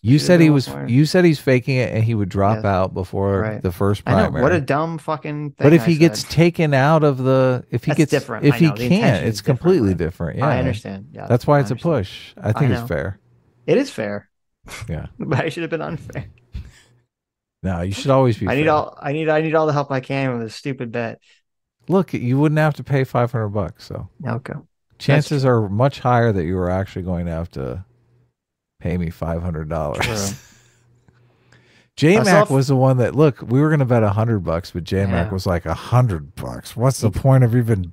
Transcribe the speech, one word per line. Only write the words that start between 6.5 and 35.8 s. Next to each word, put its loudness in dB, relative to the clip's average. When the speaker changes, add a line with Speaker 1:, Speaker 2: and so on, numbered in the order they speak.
Speaker 1:
out 4
of 2
the, 0
if -4
he -2
Speaker 2:
That's 0
Speaker 1:
gets, 2
Speaker 2:
different. -2
Speaker 1:
if 6
Speaker 2:
I -2
Speaker 1:
he 6
Speaker 2:
know. 0
The -8
Speaker 1:
can't, 2
Speaker 2:
intention 2
Speaker 1:
it's -2
Speaker 2:
is -10
different, 0
Speaker 1:
completely 2
Speaker 2:
right? 0
Speaker 1:
different. -4
Speaker 2:
I 0
Speaker 1:
Yeah. 0
Speaker 2:
understand. -6
Yeah, -14
Speaker 1:
That's 0
why 4
Speaker 2:
I 4
Speaker 1:
it's -4
a -2
Speaker 2:
understand. -2
Speaker 1:
push. -8
I -2
think 2
Speaker 2:
I 2
Speaker 1:
it's -4
Speaker 2:
know. -10
Speaker 1:
fair. -6
Speaker 2:
It -2
is -2
fair. -10
Speaker 1:
Yeah. -10
Speaker 2:
<laughs> -18
But -4
I -6
should -8
have -8
been -6
unfair. -10
Speaker 1:
No, -4
you -4
should -2
always 4
be -4
Speaker 2:
I 0
need 0
Speaker 1:
fair. 2
Speaker 2:
all, -2
I -6
need, -4
I 2
need -2
all 2
the 0
help -2
I -2
can -4
with -6
this -14
stupid -8
bet. -6
Speaker 1:
Look, 0
you 0
wouldn't 2
have 2
to -12
pay 0
five -2
hundred -4
bucks, -6
so -12
Speaker 2:
Okay. -6
Speaker 1:
chances 2
Speaker 2:
That's 0
true. 4
Speaker 1:
are -6
much 0
higher 2
that -2
you -2
were -2
actually -4
going -4
to -4
have -6
to -8
pay -4
me -4
five -6
hundred -6
dollars. -4
Speaker 2:
True. -6
Speaker 1:
<laughs> -20
J-Mac 4
Speaker 2:
I 4
saw 8
f- 0
Speaker 1:
was 2
the 2
one 4
that, 0
look, 2
we 0
were 4
gonna 2
bet 4
a 4
hundred 0
bucks, -4
but -6
J-Mac 0
Speaker 2:
Yeah. -6
Speaker 1:
was -4
like, 0
"A -4
hundred -2